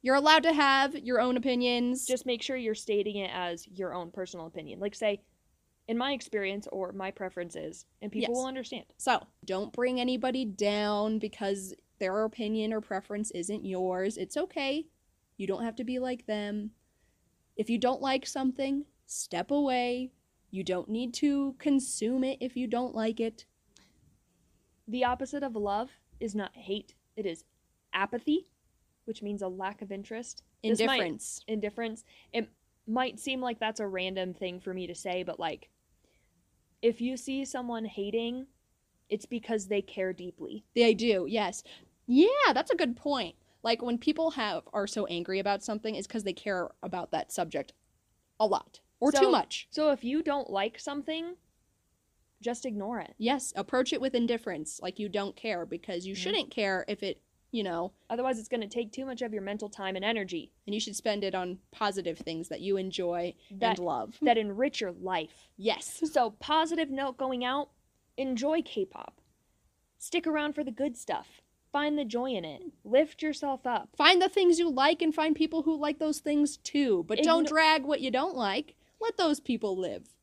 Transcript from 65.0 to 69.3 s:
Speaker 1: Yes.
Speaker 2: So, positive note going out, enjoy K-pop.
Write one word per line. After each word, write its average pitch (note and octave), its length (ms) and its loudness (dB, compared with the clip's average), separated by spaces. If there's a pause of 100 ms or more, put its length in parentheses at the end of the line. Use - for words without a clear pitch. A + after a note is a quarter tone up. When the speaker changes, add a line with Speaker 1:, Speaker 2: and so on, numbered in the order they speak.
Speaker 1:
Yes. - 440 -2 (120)
Speaker 2:
So, A#3+ 180 4
positive D#4+ 600 2
note C4+ 280 -2
going C4 260 -2
out, C4+ 260 0 (460)
enjoy C4+ 460 2
K-pop. - 580 -6 (800)